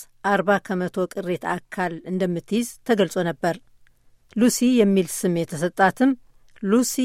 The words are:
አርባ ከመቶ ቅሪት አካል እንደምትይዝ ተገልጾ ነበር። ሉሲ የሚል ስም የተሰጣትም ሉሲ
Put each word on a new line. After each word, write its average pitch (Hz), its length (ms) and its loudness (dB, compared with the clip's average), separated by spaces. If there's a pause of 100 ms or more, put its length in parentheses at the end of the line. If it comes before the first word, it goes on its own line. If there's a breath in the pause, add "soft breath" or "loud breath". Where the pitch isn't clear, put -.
(240)
አርባ 196 260 0 (100)
ከመቶ 180 380 -6 (120)
ቅሪት 180 380 -6
አካል 175 460 -6 (120)
እንደምትይዝ 185 640 -4 (160)
ተገልጾ 202 400 0
ነበር። 170 320 -2 (800)
ሉሲ 226 240 2 (140)
የሚል 196 360 4
ስም 180 260 -2
የተሰጣትም 180 760 0 (520)
ሉሲ 226 420 2